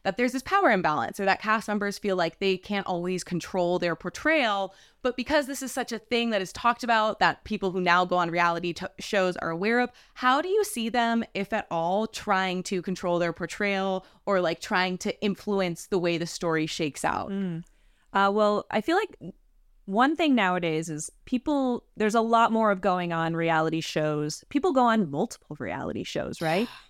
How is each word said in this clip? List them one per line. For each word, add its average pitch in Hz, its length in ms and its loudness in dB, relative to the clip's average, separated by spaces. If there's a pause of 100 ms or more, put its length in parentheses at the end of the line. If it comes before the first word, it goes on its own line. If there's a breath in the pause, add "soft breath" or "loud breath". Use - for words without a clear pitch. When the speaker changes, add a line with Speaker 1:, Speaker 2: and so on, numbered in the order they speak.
Speaker 1:
that 196 120 -2
there's 247 160 0
this 262 120 -4
power 370 280 4
imbalance 156 480 0
or 196 60 -2
that 190 160 2
cast 220 260 0
members 208 300 -2
feel 196 180 -2
like 165 240 -2
they 190 160 2
can't 196 320 -4
always 180 380 -4
control 175 520 0
their 170 200 -2
portrayal. 208 760 0 (280 soft breath)
But 247 160 -2
because 285 300 0
this 277 140 -8
is 254 120 -8
such - 180 -4
a 220 80 -6
thing 233 300 0
that 208 120 0
is 180 120 -6
talked 233 300 0
about, 220 360 2
that 165 240 4
people 196 280 -2
who 185 100 -2
now 180 240 4
go 180 100 0
on 170 160 2
reality 170 400 0
t-, 180 140 -8 (140)
shows 185 380 0
are 165 120 -4
aware 208 320 0
of, 247 100 -2 (220 soft breath)
how 262 280 2
do 359 60 -4
you 403 160 2
see 226 240 -4
them, 233 460 0
if 190 180 -6
at - 180 -4
all, 180 380 0
trying 190 560 -2
to 185 180 -4
control 175 380 -2
their 170 140 0
portrayal 190 720 -2 (200 soft breath)
or, 196 140 2
like, 170 220 0
trying 185 380 0
to - 220 -6
influence 196 680 -2
the 190 120 0
way 170 180 2
the 170 100 -4
story 160 400 -2
shakes - 360 -4
out? - 280 -2
Speaker 2:
Mm. 180 340 -6 (480)
Uh, 196 200 4
well, 208 380 2
I 214 80 0
feel 330 160 0
like 403 220 -2 (680)
one 247 300 2
thing 302 200 4
nowadays 180 540 2
is 156 200 -8 (160)
people, 262 580 0 (140)
there's 214 180 2
a 226 60 6
lot 226 300 4
more 220 180 4
of 190 120 2
going 180 300 0
on 165 240 0
reality 160 460 2
shows. 151 680 -2
People 294 220 0
go 254 120 4
on 220 260 2
multiple 156 500 -6
reality 104 440 -6
shows, - 380 -6
right? 170 200 0
Speaker 3:
Yeah. - 140 -6 (140 loud breath)